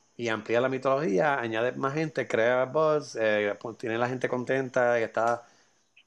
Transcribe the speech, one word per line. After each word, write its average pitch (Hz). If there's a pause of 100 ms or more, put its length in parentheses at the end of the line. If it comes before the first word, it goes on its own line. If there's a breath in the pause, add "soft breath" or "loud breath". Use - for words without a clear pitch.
(160)
Y 120
amplía 110
la 131
mitología, 139
añade 117
más 135
gente, 151
crea 123
buzz, 151
eh, 104
pues, 113
tiene 113
la 120
gente 123
contenta, 123
que 113
está 117 (640 soft breath)